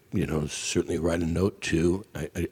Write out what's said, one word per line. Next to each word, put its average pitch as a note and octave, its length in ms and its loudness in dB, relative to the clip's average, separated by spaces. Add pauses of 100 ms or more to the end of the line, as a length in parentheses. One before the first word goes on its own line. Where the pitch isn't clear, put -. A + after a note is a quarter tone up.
(120)
you E2 140 0
know, D2+ 220 0
certainly - 500 -2
write E2+ 240 2
a E2 40 0
note F2+ 360 0
to." F2 420 2 (100)
I, D2+ 220 -6
I, - 40 -4 (120)